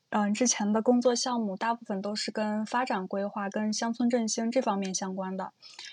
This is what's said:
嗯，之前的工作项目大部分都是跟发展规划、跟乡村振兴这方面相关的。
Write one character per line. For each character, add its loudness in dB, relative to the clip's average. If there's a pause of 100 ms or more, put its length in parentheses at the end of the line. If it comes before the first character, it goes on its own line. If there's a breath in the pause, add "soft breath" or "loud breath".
嗯， 2
之 2
前 2
的 4
工 6
作 4
项 -2
目 -2
大 -2
部 -6
分 -4
都 -4
是 -4
跟 -2
发 0
展 -2
规 -2
划、 -4
跟 0
乡 -2
村 2
振 2
兴 -2
这 4
方 0
面 -2
相 -4
关 -4
的。 -6 (400 loud breath)